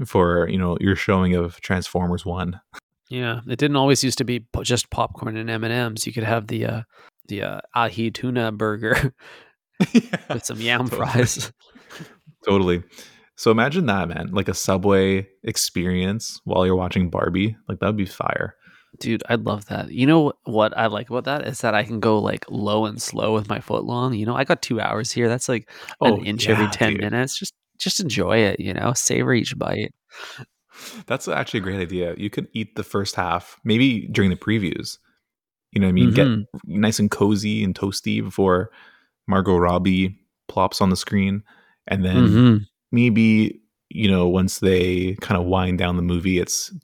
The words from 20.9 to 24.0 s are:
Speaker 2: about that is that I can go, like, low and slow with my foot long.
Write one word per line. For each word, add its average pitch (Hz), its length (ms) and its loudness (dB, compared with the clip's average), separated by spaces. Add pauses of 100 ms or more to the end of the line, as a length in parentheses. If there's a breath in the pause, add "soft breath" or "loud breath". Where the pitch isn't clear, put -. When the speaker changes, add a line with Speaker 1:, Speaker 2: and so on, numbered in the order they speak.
Speaker 2:
about 123 140 -4
that 139 240 -4
is - 140 -8
that 113 120 2
I 107 80 2
can 113 160 -6
go, 107 220 4
like, 104 280 -4
low 107 380 -2
and 107 160 -8
slow 107 320 -2
with 107 140 -2
my - 100 -4
foot - 260 -4
long. 120 300 -2